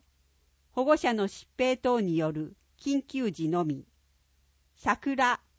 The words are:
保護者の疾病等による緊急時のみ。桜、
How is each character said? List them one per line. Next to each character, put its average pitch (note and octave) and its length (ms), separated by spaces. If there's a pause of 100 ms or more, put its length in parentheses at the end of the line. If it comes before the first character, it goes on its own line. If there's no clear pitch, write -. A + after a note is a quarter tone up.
(720)
保 B3+ 140
護 D4+ 100
者 B3+ 180
の G#3 140
疾 - 200 (100)
病 B3+ 200
等 B3 220
に F3+ 160
よ D#3 160
る D#3 240 (240)
緊 C#4 220
急 B3+ 280
時 D#3+ 200
の F3 160
み。 C#3 200 (920)
桜、 B3 640 (180)